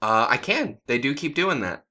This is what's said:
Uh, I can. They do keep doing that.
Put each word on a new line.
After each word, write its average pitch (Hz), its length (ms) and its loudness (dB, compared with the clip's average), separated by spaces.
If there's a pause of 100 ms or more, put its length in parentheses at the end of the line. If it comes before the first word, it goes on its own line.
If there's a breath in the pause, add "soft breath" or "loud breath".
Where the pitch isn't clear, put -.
Uh, 110 280 4
I 123 80 2
can. 233 500 -2
They 120 120 2
do 135 140 0
keep 151 220 -6
doing 170 260 0
that. 90 300 -6